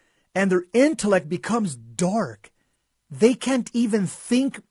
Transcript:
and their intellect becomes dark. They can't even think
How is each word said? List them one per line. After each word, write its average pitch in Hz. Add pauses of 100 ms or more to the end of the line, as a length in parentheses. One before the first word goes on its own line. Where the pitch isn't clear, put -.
(340)
and 190
their 180
intellect 208
becomes 180
dark. 120 (580)
They 208
can't 254
even 214
think 247